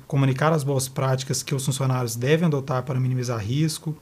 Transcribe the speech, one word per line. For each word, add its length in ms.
comunicar 460
as 100
boas 240
práticas 560
que 120
os 100
funcionários 500
devem 320
adotar 360
para 160
minimizar 400
risco. 640